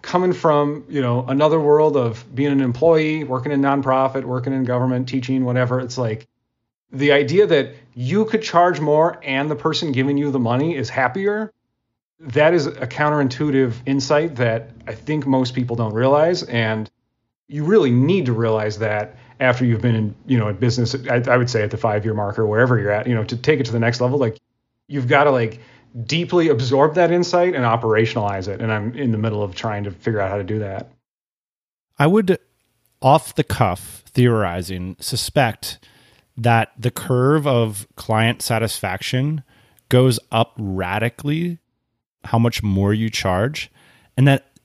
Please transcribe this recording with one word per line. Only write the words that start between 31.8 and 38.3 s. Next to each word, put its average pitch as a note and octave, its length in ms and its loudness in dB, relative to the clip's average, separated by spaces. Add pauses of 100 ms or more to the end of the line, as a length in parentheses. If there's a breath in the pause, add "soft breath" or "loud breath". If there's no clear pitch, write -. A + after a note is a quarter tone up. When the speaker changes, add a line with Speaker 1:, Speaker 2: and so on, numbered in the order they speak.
Speaker 2:
I C#3+ 80 4
would, F#3+ 320 2 (600)
off C#3+ 360 2
the D3+ 80 0
cuff, - 640 -4
theorizing, F#2 920 0
suspect - 800 -4 (580 soft breath)
that A#2 400 2
the A#2 160 -4
curve C#3 540 0
of A2+ 500 0
client A2+ 460 0